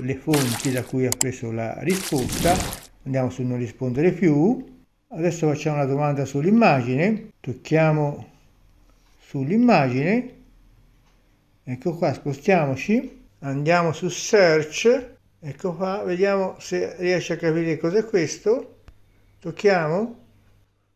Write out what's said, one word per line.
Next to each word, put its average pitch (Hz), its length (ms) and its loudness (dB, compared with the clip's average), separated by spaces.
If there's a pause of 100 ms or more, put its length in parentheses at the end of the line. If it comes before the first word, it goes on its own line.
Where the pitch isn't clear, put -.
le 135 120 -4
fonti 135 560 -2
da 123 120 -2
cui 131 220 -2
ha 120 120 0
preso 127 340 -4
la 113 300 -6
risposta. 170 760 0 (480)
Andiamo 131 260 -2
su 131 140 -6
non 123 140 -4
rispondere 127 540 0
più. 170 600 2 (380)
Adesso 165 380 -2
facciamo 151 300 -2
una 143 80 0
domanda 139 400 0
sull'immagine, 160 1120 2
tocchiamo 151 880 0 (1000)
sull'immagine, 165 1160 2 (1200)
ecco 139 320 -6
qua, 160 180 -2
spostiamoci, 165 1120 -2 (140)
andiamo 151 540 0
su 175 160 -6
search, 190 1040 2 (240)
ecco 165 360 -8
qua, 190 280 -4
vediamo 190 560 0
se 180 380 -4
riesce 180 360 -2
a 156 40 -4
capire 165 400 0
cos'è 185 280 0
questo, 214 760 -2 (580)
tocchiamo, 180 840 0 (720)